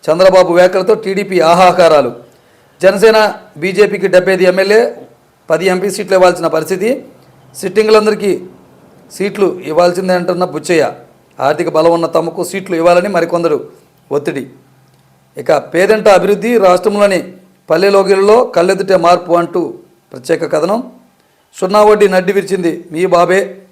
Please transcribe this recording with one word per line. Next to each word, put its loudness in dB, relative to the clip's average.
చంద్రబాబు 4
వ్యాఖ్యలతో 2
టీడీపీ -4
ఆహాకారాలు. 2
జనసేన, 2
బీజేపీకి -2
డెబ్బై 2
ఐదు 0
ఎమ్మెల్యే, 0
పది -2
ఎంపీ -2
సీట్లు -6
ఇవ్వాల్సిన 2
పరిస్థితి. -4
సిట్టింగ్లందరికీ 0
సీట్లు -4
ఇవ్వాల్సిందే 0
అంటున్న -4
బుచ్చయ్య. -2
ఆర్థిక -2
బలం 2
ఉన్న -2
తమకు -4
సీట్లు -8
ఇవ్వాలని 2
మరికొందరు -2
ఒత్తిడి. -6
ఇక -4
పేదంట 0
అభివృద్ధి, 2
రాష్ట్రంలోని 0
పల్లెలోగిలలో 2
కళ్ళెదుటే 0
మార్పు 2
అంటూ -2
ప్రత్యేక -6
కథనం. -4
సున్నా 0
వడ్డీ 4
నడ్డి 0
విరిచింది -4
మీ -4
బాబే 0